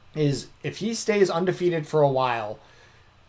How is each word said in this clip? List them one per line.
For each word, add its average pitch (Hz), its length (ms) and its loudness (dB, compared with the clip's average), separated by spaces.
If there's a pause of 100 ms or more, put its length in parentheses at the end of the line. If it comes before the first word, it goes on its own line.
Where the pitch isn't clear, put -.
(140)
is 143 320 0 (160)
if - 160 -8
he 220 160 -4
stays 208 340 2
undefeated 170 580 0
for 156 140 0
a 143 100 6
while, 120 480 -2 (720)